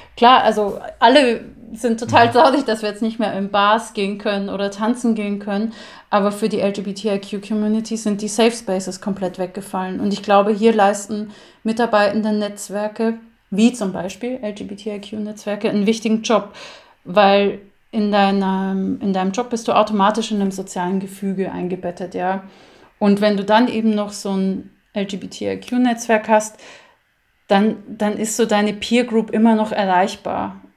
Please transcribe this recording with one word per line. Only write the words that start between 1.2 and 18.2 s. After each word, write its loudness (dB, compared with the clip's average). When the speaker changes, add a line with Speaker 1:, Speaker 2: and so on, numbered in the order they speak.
Speaker 1:
sind -2
total 6
Speaker 2:
Mhm. 0
Speaker 1:
traurig, 6
dass -2
wir -2
jetzt -8
nicht -4
mehr -2
in -4
Bars 2
gehen -4
können -4
oder -4
tanzen -2
gehen -4
können, -4
aber 2
für -4
die -2
L 2
G -6
B -8
T -4
I -2
Q -10
Community -2
sind -2
die -6
Safe 2
Spaces -6
komplett -6
weggefallen. -6
Und 0
ich -6
glaube, 4
hier 4
leisten 0
mitarbeitende 2
Netzwerke, -4
wie 4
zum -4
Beispiel -8
L -8
G -12
B -12
T -10
I -12
Q -12
Netzwerke, -6
einen 0
wichtigen 0
Job, 0
weil 4
in 0
deinem, 0